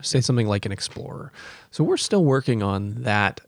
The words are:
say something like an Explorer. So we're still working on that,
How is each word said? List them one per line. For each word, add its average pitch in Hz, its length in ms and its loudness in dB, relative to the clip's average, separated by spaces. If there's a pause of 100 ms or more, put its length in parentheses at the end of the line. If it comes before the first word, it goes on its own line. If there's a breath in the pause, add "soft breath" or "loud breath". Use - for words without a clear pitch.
say - 200 0
something 120 280 2
like 101 180 0
an 98 60 -4
Explorer. - 580 -10 (400 loud breath)
So - 140 0
we're 349 140 2
still 196 260 2
working 131 380 2
on 101 400 -2
that, 104 460 0